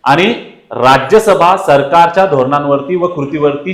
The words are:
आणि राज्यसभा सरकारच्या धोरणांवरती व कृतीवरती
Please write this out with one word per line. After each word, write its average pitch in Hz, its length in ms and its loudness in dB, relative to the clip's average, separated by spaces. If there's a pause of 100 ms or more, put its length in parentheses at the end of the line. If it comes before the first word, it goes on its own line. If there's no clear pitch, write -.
आणि 170 280 2 (420)
राज्यसभा 175 800 2
सरकारच्या 170 680 2
धोरणांवरती 143 720 -2
व 175 100 -2
कृतीवरती 147 680 -4